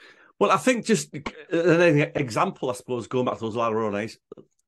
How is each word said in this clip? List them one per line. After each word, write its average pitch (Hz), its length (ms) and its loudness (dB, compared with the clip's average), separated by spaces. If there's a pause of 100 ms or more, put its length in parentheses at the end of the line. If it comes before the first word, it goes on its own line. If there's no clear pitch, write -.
(400)
Well, 208 100 4
I 185 60 4
think 247 280 0
just 202 300 -2
an 160 1000 2
example, 147 520 -2
I 123 60 -2
suppose, 120 320 -8
going 127 200 -2
back 123 80 -2
to 107 60 -10
those 113 160 -6
larger 113 240 0
organizations, 107 400 -4 (480)